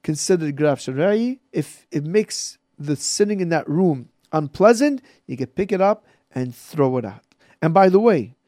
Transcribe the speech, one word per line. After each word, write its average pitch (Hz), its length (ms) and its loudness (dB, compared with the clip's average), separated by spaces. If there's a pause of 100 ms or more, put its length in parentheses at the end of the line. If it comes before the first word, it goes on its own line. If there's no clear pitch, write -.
considered 156 520 -2
graf 143 240 0
sharai. 208 600 -2 (140)
If - 380 -8
it 143 120 -4
makes - 540 -4 (200)
the 147 180 -4
sitting 208 440 -2
in 180 100 -2
that 165 200 -2
room 151 400 0 (220)
unpleasant, 226 680 2 (260)
you 127 100 -8
can 127 100 -4
pick 190 240 -4
it 185 100 0
up 202 240 0 (280)
and 127 200 -6
throw 135 440 -2
it 117 80 -4
out. 95 180 -14 (380)
And 160 120 0
by 190 160 6
the 185 100 4
way, 170 360 0 (120)